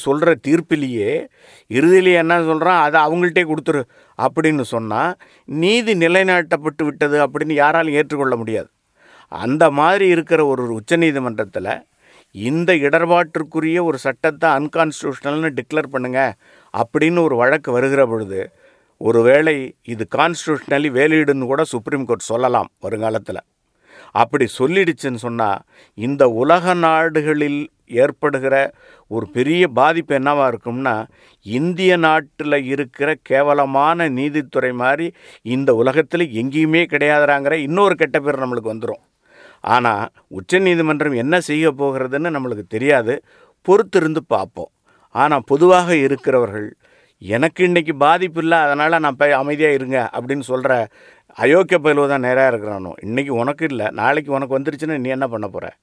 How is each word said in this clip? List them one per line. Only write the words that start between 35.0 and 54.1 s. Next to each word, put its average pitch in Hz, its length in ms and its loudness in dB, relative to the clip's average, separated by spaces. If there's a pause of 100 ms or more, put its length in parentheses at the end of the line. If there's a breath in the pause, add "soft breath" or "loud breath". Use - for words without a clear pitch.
இந்த 131 300 0
உலகத்துல 131 460 0
எங்கேயுமே 156 720 0
கிடையாதுறாங்கிற 143 640 2
இன்னொரு 165 420 2
கெட்ட 147 260 0
பேர் 139 180 -2
நம்மளுக்கு 120 380 -6
வந்துரும். 113 380 -10 (460 soft breath)
ஆனா, 117 480 0 (200 soft breath)
உச்சநீதிமன்றம் 156 840 0
என்ன 135 280 0
செய்ய 156 320 0
போகிறதுன்னு 139 640 -2
நம்மளுக்கு 120 300 -6
தெரியாது, 127 540 0 (460 soft breath)
பொறுத்திருந்து 175 480 2 (100)
பார்ப்போம். 95 440 -4 (400 soft breath)
ஆனா, 143 300 2
பொதுவாக 175 560 4
இருக்கிறவர்கள், 127 800 0 (420 soft breath)
"எனக்கு 127 460 -2
இன்னைக்கு 170 320 0
பாதிப்பு 165 460 2
இல்ல, 165 140 2
அதனால 151 420 2
நான் 147 180 0
போய் 147 160 4
அமைதியா 147 360 0
இருங்க" 131 440 -2
அப்படின்னு 131 360 -6
சொல்ற 127 380 0 (520 soft breath)
அயோக்கிய 170 440 4
பயலுவ 143 260 2
தான் 139 140 -2
நிறையா 127 320 2
இருக்கிறானோ. 101 380 -8 (100)
"இன்னைக்கு 131 320 -4
உனக்கு 143 300 -2
இல்ல, 127 260 -4
நாளைக்கு 143 420 -2